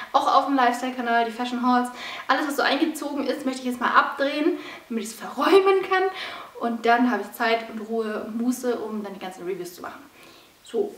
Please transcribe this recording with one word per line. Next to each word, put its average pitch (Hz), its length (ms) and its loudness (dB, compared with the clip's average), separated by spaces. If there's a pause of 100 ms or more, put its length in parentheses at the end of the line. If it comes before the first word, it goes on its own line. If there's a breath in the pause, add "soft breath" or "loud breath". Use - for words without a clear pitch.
(120 loud breath)
Auch - 140 4
auf 277 200 4
dem 277 100 2
Lifestyle-Kanal, 240 680 2
die 226 60 -4
Fashion-Hauls. 247 580 0 (380 loud breath)
Alles, 285 220 0
was - 80 -4
so 247 60 2
eingezogen 285 640 0
ist, 262 200 -2
möchte 254 140 -4
ich 254 60 -6
jetzt 240 140 -4
mal 226 140 2
abdrehen, 294 640 2 (300 loud breath)
damit 220 160 -4
ich's - 100 -10
verräumen 381 760 4
kann. 370 140 4 (580 loud breath)
Und 233 260 -2
dann 240 240 6
habe 202 120 0
ich - 140 -12
Zeit 226 320 0
und 220 120 -10
Ruhe 220 440 -4
und 226 140 -6
Muße, 247 380 0
um 214 260 -6
dann 196 100 -8
die 190 80 -14
ganzen 180 240 -10
Reviews 175 300 -6
zu - 80 -18
machen. - 180 -12 (640 loud breath)
So, - 340 -4